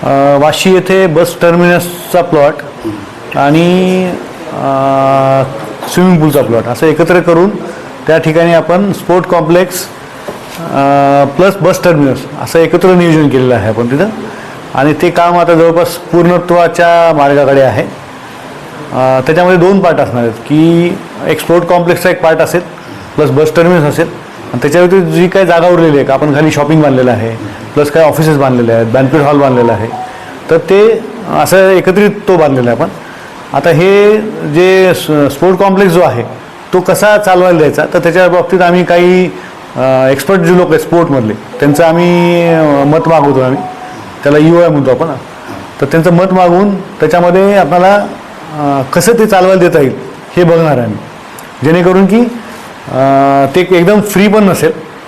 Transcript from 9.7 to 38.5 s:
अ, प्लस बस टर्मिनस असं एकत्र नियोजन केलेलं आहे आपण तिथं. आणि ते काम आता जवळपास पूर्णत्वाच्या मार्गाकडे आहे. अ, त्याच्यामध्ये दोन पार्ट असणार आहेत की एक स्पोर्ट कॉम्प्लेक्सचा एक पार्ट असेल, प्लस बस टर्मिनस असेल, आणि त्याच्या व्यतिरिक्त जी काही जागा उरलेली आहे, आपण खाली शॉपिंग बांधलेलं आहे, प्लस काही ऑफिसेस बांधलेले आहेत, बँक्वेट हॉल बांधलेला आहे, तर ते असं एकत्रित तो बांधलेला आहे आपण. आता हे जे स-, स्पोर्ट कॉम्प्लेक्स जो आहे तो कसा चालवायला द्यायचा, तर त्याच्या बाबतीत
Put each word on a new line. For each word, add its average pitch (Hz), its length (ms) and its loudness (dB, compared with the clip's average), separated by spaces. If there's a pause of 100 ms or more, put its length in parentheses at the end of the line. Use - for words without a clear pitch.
अ, 139 640 2 (120)
प्लस 190 200 2
बस 180 280 -2
टर्मिनस 147 340 2 (240)
असं 131 160 -2
एकत्र 165 300 2
नियोजन 170 400 4
केलेलं 127 260 2
आहे 107 140 -2
आपण 113 180 -2
तिथं. 147 220 -2 (640)
आणि 143 280 0
ते 175 80 2
काम 175 280 2
आता 170 160 2
जवळपास 165 340 2
पूर्णत्वाच्या 170 1300 2
मार्गाकडे 143 440 2
आहे. 131 220 0 (1120)
अ, 131 340 0
त्याच्यामध्ये 180 320 2
दोन 190 220 4
पार्ट 170 160 2
असणार 123 260 -2
आहेत 117 100 -2
की 170 640 0 (300)
एक 156 140 -2
स्पोर्ट 175 240 0
कॉम्प्लेक्सचा 175 460 0
एक - 120 -4
पार्ट 160 160 2
असेल, 160 220 0 (560)
प्लस 147 140 2
बस 151 260 0
टर्मिनस 170 260 2
असेल, 147 240 -2 (460)
आणि 127 100 -6
त्याच्या 151 180 0
व्यतिरिक्त 180 280 2
जी 170 200 2
काही 190 180 0
जागा 170 220 2
उरलेली 165 300 2
आहे, 139 140 0
आपण 143 220 0
खाली 156 160 2
शॉपिंग 147 320 0
बांधलेलं 131 280 2
आहे, 113 540 -6 (100)
प्लस 147 160 0
काही 160 160 4
ऑफिसेस 156 300 2
बांधलेले 123 360 0
आहेत, 113 140 2
बँक्वेट 131 360 2
हॉल 143 160 2
बांधलेला 123 340 2
आहे, 110 160 -4 (600)
तर 160 80 2
ते 208 460 2 (380)
असं 190 280 4
एकत्रित 185 400 2 (180)
तो 185 80 2
बांधलेला 135 340 0
आहे 117 120 -2
आपण. 185 80 -4 (600)
आता 143 180 0
हे 202 480 2 (360)
जे 185 400 4
स-, 147 380 0
स्पोर्ट 185 240 0
कॉम्प्लेक्स 190 380 2
जो 175 60 4
आहे 120 220 0 (500)
तो 185 80 2
कसा 202 360 2
चालवायला 185 420 2
द्यायचा, 151 260 0 (100)
तर 180 40 2
त्याच्या 170 300 2
बाबतीत 175 320 0